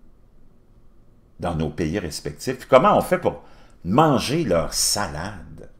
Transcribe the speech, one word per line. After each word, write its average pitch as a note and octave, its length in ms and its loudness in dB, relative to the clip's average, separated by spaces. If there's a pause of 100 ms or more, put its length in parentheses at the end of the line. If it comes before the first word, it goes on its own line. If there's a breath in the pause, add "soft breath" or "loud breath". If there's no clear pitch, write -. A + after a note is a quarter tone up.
(1400)
dans F2 140 -2
nos D#2 140 -2
pays E2 300 -4
respectifs ? - 600 -8
Puis - 100 -18
comment D3+ 280 8
on F#2+ 40 6
fait - 160 0
pour - 260 -4 (400 loud breath)
manger C3+ 640 2
leur E2 280 0
salade ? F#2 960 -6 (100)